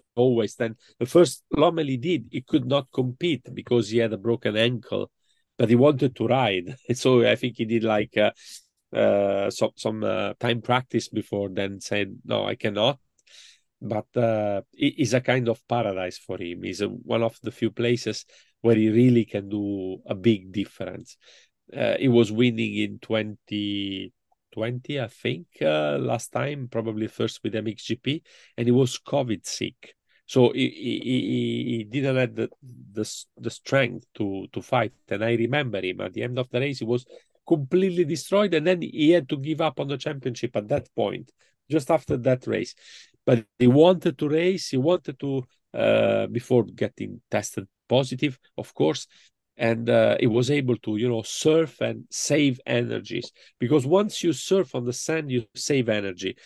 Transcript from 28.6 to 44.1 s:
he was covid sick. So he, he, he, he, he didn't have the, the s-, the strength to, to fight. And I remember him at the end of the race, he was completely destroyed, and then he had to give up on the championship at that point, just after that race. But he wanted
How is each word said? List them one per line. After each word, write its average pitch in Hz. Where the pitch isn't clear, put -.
he 120
was 127
covid 131
sick. -
So 123
he, 131
he, 110
he, 127
he, 120
he 110
didn't 131
have 120
the, 110
the 107
s-, -
the 117
strength 123
to, 98
to 98
fight. 117
And 104
I 117
remember 117
him 92
at 95
the 110
end 123
of 123
the 123
race, 139
he 127
was 123
completely 175
destroyed, 175
and 151
then 180
he 151
had 170
to 156
give 147
up 160
on 143
the 139
championship 135
at 104
that 143
point, 98
just 147
after 156
that 127
race. 101
But 120
he 123
wanted 160